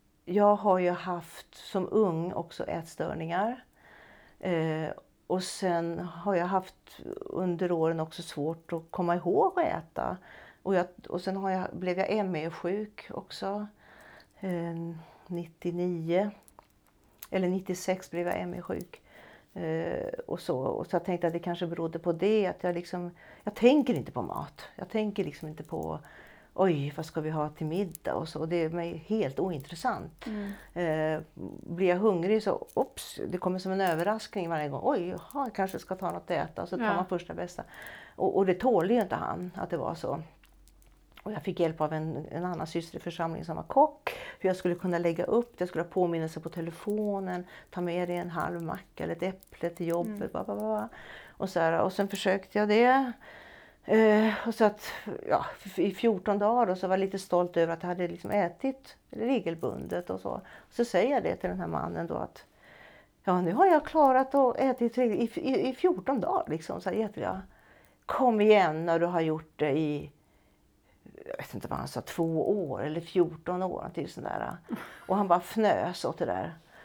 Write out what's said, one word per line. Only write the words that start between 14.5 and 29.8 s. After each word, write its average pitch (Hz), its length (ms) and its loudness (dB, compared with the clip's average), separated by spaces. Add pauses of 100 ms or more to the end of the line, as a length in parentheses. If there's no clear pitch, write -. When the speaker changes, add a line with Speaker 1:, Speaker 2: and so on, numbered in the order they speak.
Speaker 1:
nittionio. 175 1040 -2 (1000)
Eller 185 180 0
nittiosex 185 640 -2
blev 175 160 -2
jag 180 120 -2
M 180 140 -6
E-sjuk. 180 480 -8 (520)
Eh, 165 540 -4 (200)
och 139 120 -4
så, 143 200 -2
och - 280 -2
så - 80 -4
jag 170 100 0
tänkte 175 220 0
att 165 60 0
det 170 60 -2
kanske 175 280 -4
berodde 165 320 -4
på 175 120 0
det, 196 360 2
att - 160 -6
jag 175 120 2
liksom, 175 360 -6 (320)
jag 208 120 -6
tänker 262 380 6
inte 135 180 -2
på 123 100 -4
mat. - 400 -6 (140)
Jag - 140 -10
tänker 214 340 -2
liksom 151 240 -8
inte 156 160 -12
på, 156 360 -6 (540)
"Oj, 147 440 2
vad 160 80 -6
ska 160 160 -6
vi 151 80 -2
ha 151 200 -2
till 156 180 -6
middag?" 165 480 -2
och 160 140 -4
så. 156 160 -6
Det 165 100 0
är 160 140 2
mig 170 380 -6
helt 220 320 0
ointressant. 165 880 -4